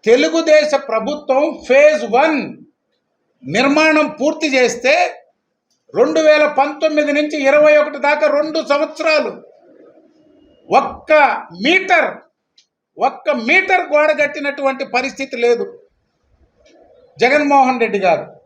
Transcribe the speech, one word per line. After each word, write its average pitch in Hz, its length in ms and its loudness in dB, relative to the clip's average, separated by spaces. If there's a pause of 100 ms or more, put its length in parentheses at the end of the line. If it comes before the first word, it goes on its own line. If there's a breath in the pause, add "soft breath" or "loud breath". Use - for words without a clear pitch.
తెలుగుదేశ 302 680 2
ప్రభుత్వం 262 800 -4 (100)
ఫేజ్ 277 460 4
వన్ 262 440 0 (880)
నిర్మాణం 285 640 2
పూర్తి 302 480 -4
చేస్తే, 254 680 0 (720)
రెండు 302 240 2
వేల 302 280 4
పంతొమ్మిది 294 680 -2
నుంచి 302 300 -2
ఇరవై 302 340 4
ఒకటి 294 200 0
దాకా 294 300 0
రెండు 302 420 -2
సంవత్సరాలు 302 760 -2 (1300)
ఒక్క - 360 -2 (500)
మీటర్, 349 540 0 (800)
ఒక్క 262 300 -4
మీటర్ 359 520 0
గోడ 294 400 0
కట్టినటువంటి 277 640 -4
పరిస్థితి 254 520 -6
లేదు 233 420 -2 (1400)
జగన్మోహన్ 269 600 2
రెడ్డి 202 200 -2
గారు. 175 340 -2 (120)